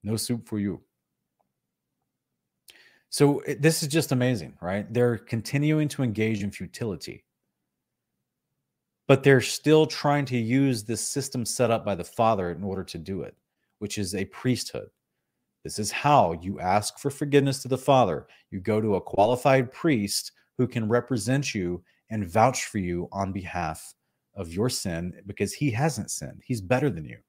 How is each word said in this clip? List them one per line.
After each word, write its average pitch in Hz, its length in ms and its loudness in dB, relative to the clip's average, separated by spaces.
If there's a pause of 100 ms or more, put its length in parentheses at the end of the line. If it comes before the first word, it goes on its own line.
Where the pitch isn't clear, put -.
No 107 140 -2
soup 117 320 -4
for 107 100 -4
you." 101 240 -4 (2250)
So 143 320 4
it, 139 220 -6
this 160 220 4
is 147 40 -4
just 151 220 0
amazing, 123 500 0
right? 95 320 -4
They're 120 240 4
continuing 147 720 0
to 139 120 -4
engage 110 400 0
in 101 80 -4
futility, - 760 -10 (1800)
but 139 160 6
they're 135 180 8
still 156 460 4
trying 143 380 0
to 127 120 -4
use 120 460 2
this 107 240 -6
system 131 400 -6
set 120 240 2
up 113 140 0
by 101 100 -2
the 87 80 -8
Father 101 480 0
in 87 140 -8
order 95 180 -6
to - 160 -12
do 82 240 -8
it, - 140 -14 (420)
which 101 180 -8
is 98 200 -4
a 98 80 -2
priesthood. - 680 -4 (720)
This - 160 -10
is - 140 -4
how 123 400 6
you 87 260 -6
ask 95 400 0
for 139 120 -2
forgiveness 139 520 2
to 127 60 -12
the 127 100 -2
Father. 113 480 4 (240)
You 98 80 -8
go 107 220 0
to 107 160 2
a 90 40 0
qualified 123 720 2
priest 113 600 -2 (260)
who 127 80 2
can 113 220 -4
represent 120 680 0
you 90 280 -4 (260)
and 107 180 -4
vouch 110 380 4
for - 140 -6
you 87 340 -2
on 98 180 -2
behalf 87 640 -8 (400)
of 85 200 -10
your 110 160 0
sin 87 420 -4 (140)
because 101 260 -4
he 147 180 0
hasn't 117 400 -2
sinned. - 340 -10
He's 117 180 -4
better 127 260 0
than 82 160 -6
you. 57 140 -14 (100)